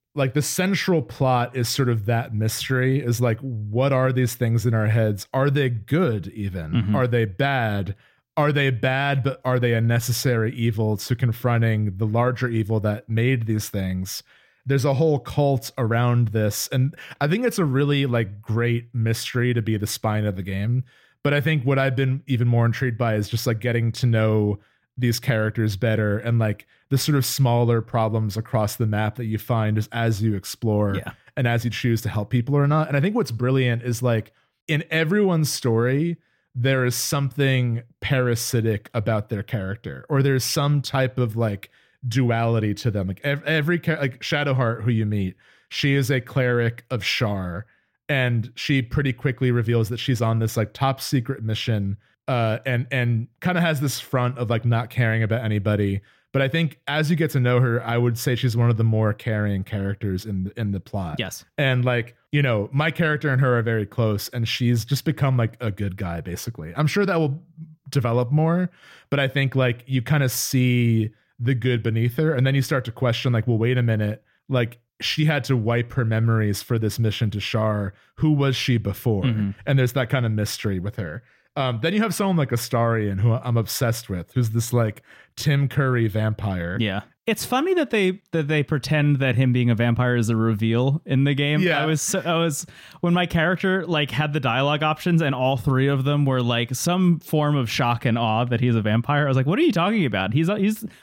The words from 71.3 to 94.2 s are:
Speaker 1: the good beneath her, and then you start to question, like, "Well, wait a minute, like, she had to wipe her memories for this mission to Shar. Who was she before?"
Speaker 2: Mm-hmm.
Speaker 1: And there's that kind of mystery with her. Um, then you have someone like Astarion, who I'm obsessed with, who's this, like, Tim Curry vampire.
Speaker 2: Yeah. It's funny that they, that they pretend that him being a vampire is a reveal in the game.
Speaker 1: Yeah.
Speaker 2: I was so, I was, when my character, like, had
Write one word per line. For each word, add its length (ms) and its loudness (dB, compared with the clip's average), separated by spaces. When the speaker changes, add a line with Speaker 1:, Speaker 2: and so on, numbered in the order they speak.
Speaker 1:
the 160 0
good 280 0
beneath 340 0
her, 160 2
and 140 2
then 80 2
you 80 2
start 240 -2
to 60 -8
question, 400 0
like, 140 0
"Well, 120 2
wait 180 2
a 60 2
minute, 400 0
like, 300 -2
she 260 -2
had 180 0
to 120 2
wipe 380 0
her 100 0
memories 580 2
for 160 -2
this 200 -2
mission 340 0
to 80 -4
Shar. 520 -2
Who 160 2
was 240 2
she 220 0
before?" 460 -2
Speaker 2:
Mm-hmm. 260 0
Speaker 1:
And 120 2
there's 140 2
that 160 -2
kind 160 0
of 80 0
mystery 460 -2
with 180 -6
her. 280 -10
Um, 280 -2
then 100 0
you 80 0
have 140 -2
someone 220 0
like 140 0
Astarion, 680 0
who 120 4
I'm 260 0
obsessed 500 -2
with, 240 -6
who's 180 0
this, 220 -2
like, 300 0
Tim 320 0
Curry 400 0
vampire. 720 -2
Speaker 2:
Yeah. 220 -2
It's 180 -4
funny 300 0
that 160 0
they, 300 0
that 160 -2
they 160 0
pretend 540 2
that 180 2
him 160 4
being 180 2
a 60 4
vampire 400 2
is 140 2
a 40 2
reveal 720 2
in 200 2
the 100 2
game. 260 0
Speaker 1:
Yeah. 220 0
Speaker 2:
I 40 0
was 140 0
so, 200 -2
I 160 -2
was, 300 -2
when 140 2
my 120 2
character, 600 0
like, 240 -2
had 220 -2